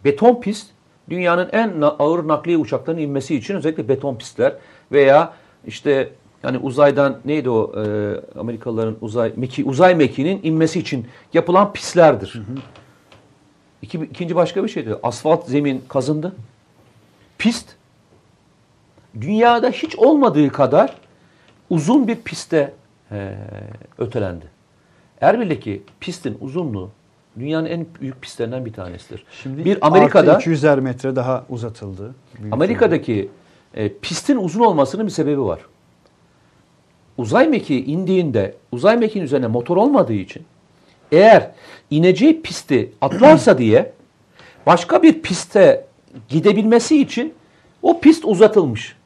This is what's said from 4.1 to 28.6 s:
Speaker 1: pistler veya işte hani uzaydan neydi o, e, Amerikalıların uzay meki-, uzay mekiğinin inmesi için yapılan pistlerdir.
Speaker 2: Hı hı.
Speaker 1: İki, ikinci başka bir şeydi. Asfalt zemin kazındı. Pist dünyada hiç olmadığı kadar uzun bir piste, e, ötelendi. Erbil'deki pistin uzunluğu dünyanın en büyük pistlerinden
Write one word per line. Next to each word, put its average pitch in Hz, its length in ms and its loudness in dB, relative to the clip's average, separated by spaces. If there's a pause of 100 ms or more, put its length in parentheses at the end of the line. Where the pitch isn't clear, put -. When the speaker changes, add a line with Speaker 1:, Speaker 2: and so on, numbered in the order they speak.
Speaker 1:
pistler - 400 -4 (360)
veya 143 420 4 (340)
işte 135 420 -2 (320)
hani 127 160 -6
uzaydan 135 680 0
neydi 139 240 -4
o, 110 360 -2
e, 104 540 -6
Amerikalıların 113 600 -8
uzay 113 340 -4
meki-, 127 300 -6
uzay 170 300 4
mekiğinin 165 480 0
inmesi 160 360 -2
için 131 280 -8 (260)
yapılan 180 400 2
pistlerdir. 139 600 2
Speaker 2:
Hı 120 60 -14
hı. 117 180 -14 (1200)
Speaker 1:
İki, 165 160 -14
ikinci 160 380 -8
başka 175 280 -2
bir 220 60 -4
şeydi. 120 340 -6
Asfalt 151 440 -2
zemin 135 420 -2
kazındı. 151 460 -4 (1000)
Pist - 380 -4 (1500)
dünyada 233 480 2
hiç - 260 -8
olmadığı 220 540 4
kadar 147 460 2 (760)
uzun 196 380 0
bir 226 80 -2
piste, 151 580 -4 (380)
e, 98 240 -10 (600)
ötelendi. 101 480 -6 (760)
Erbil'deki 151 600 -2 (160)
pistin 143 420 -10
uzunluğu 131 480 -8 (500)
dünyanın 156 260 -4
en 170 200 -8 (160)
büyük 131 200 -12
pistlerinden 120 440 -10